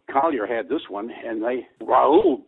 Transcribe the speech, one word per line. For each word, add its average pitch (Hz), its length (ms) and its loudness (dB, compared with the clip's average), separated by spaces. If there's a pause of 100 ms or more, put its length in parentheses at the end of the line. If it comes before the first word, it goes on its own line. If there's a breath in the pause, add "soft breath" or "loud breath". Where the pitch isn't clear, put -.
(120)
Collier 135 360 0
had 113 220 -4
this 160 200 -4
one, 107 200 -8 (160)
and 110 180 -6
they, 123 240 -4 (140)
Raoul 127 680 4